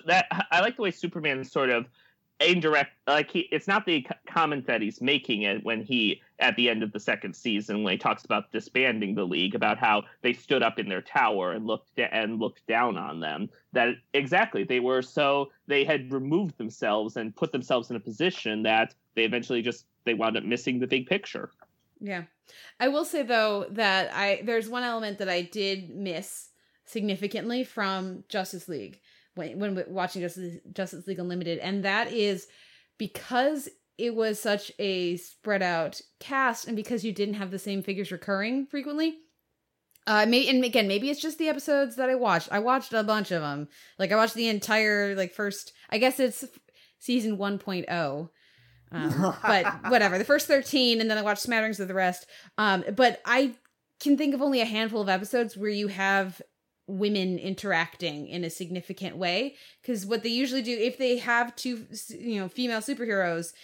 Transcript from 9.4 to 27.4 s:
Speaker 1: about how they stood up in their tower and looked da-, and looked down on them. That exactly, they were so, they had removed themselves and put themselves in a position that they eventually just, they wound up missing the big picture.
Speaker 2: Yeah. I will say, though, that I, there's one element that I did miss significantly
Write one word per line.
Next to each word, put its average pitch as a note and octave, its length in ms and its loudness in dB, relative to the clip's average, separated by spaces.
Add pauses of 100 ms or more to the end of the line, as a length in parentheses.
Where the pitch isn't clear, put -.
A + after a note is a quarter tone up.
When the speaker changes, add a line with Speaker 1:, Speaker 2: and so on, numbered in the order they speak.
Speaker 1:
about G#2+ 220 2
how G#2+ 260 4 (180)
they B2 100 2
stood B2 320 0
up A2+ 160 0
in G2+ 80 -4
their F#2 140 -4
tower G#2 500 2
and A2 160 -6
looked - 300 -6
da-, B2 60 2 (100)
and A2 260 -2
looked - 260 -6
down A2+ 320 2
on E2 220 -8
them. D#2 300 -4 (240)
That A#2+ 220 2 (180)
exactly, C#3 500 2
they B2 160 0
were B2+ 220 2
so, C#3 500 0 (160)
they C#3+ 160 4
had C3+ 300 -2
removed D3 440 0
themselves G#2+ 600 -2
and A2 180 -6
put D#3+ 160 -2
themselves B2 380 0
in A#2+ 80 -6
a - 20 -8
position A2 640 -2
that A2 320 2 (200)
they A2+ 100 4
eventually A#2 360 0
just, A#2 240 -4 (200)
they A#2 80 2
wound A2 240 0
up G#2+ 60 -4
missing B2 360 -2
the B2 80 -2
big B2+ 200 0
picture. - 440 -4 (480)
Speaker 2:
Yeah. F#3+ 240 -8 (560)
I B3 80 4
will D4 160 2
say, E4 180 -2
though, G#3+ 500 2
that G3 420 2
I, G3 320 0
there's A3+ 240 0
one B3 140 -4
element A3 360 -4
that F#3+ 80 -4
I F3+ 140 0
did F#3+ 480 -4
miss F3+ 580 -8 (380)
significantly G#3 800 -2